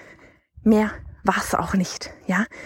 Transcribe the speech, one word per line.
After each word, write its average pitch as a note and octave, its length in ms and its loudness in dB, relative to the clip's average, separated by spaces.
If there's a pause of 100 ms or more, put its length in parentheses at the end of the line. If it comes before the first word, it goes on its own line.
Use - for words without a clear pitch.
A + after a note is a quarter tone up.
(640)
Mehr G#3+ 280 4 (320)
war's - 320 0
auch - 180 -2
nicht, - 380 -2 (140)
ja? F#3+ 200 0 (200)